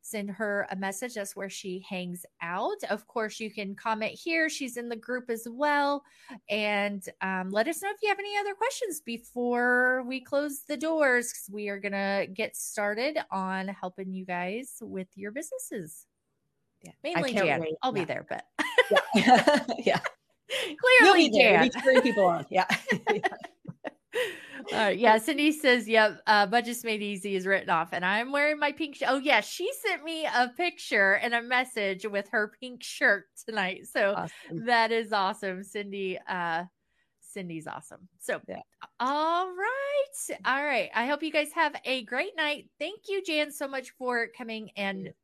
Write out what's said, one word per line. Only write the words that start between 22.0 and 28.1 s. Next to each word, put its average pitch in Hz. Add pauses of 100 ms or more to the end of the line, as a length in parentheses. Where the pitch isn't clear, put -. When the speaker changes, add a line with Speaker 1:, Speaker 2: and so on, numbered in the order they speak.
Speaker 2:
people 208
on. 165
Yeah. 185 (240)
<laughs> - (1600)
Speaker 1:
All -
right. 202
Yeah. 220
Cindy 294
says, 254
"Yep. 214
Uh, 208
Budgets 233
Made 214
Easy 202
is 185
written 190
off, 165
and 175
I'm 226